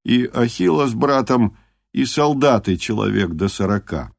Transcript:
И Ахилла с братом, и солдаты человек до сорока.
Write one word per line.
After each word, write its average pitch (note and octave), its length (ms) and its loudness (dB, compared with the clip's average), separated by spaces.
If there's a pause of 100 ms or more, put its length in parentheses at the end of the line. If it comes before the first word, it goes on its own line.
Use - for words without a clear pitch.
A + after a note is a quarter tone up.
И B2 200 2
Ахилла C#3+ 640 0
с A#2 60 -4
братом, B2+ 640 0 (360)
и C3+ 120 -2
солдаты C3+ 720 2
человек G2+ 540 -2
до E2+ 160 -2
сорока. G2 720 -4